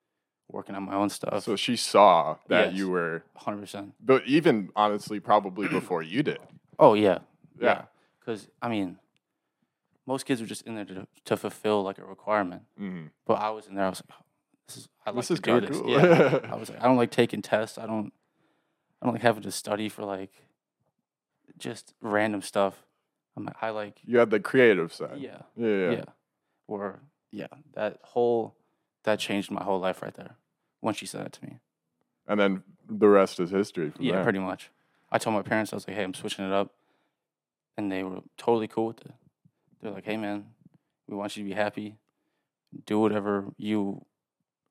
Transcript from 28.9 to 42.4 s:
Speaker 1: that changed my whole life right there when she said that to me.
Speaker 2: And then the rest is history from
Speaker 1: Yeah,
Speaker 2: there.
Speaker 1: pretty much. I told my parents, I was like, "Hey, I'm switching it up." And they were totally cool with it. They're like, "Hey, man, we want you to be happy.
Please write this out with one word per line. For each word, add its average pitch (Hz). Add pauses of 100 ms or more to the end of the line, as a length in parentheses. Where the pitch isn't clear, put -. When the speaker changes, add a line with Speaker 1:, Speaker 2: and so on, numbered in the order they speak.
Speaker 1:
that 107
changed 98
my 98
whole 95
life 92
right 104
there - (440)
when 110
she -
said -
that -
to -
me. - (680)
Speaker 2:
And 104
then 98 (260)
the 104
rest 98
is 87
history 95
from -
Speaker 1:
Yeah, 123
Speaker 2:
there. 95
Speaker 1:
pretty 101
much. 92 (400)
I 113
told 110
my 98
parents, 110
I 104
was 98
like, 95
"Hey, 101
I'm 92
switching -
it 95
up." 98 (1040)
And 104
they 95
were 92 (160)
totally 113
cool 113
with 113
it. - (680)
They're 113
like, 95
"Hey, 107
man, 104 (600)
we 104
want 101
you 107
to 101
be 98
happy. 107 (880)